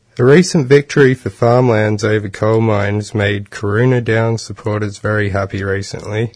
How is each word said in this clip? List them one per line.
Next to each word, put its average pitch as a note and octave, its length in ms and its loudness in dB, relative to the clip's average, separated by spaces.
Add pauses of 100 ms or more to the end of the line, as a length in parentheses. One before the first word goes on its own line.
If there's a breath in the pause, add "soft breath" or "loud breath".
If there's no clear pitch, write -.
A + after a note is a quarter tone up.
(180)
a B2 80 0
recent D3+ 420 4
victory C#3+ 460 4
for B2 160 -6
farmlands A2+ 760 2
over G#2+ 240 0
coal G#2+ 320 0
mines G#2 560 -2
made G2+ 360 -2
Karuna A#2+ 520 0
Downs A2+ 380 -2
supporters G#2+ 560 -6
very G#2+ 320 -4
happy G2 340 -4
recently. G2 720 -6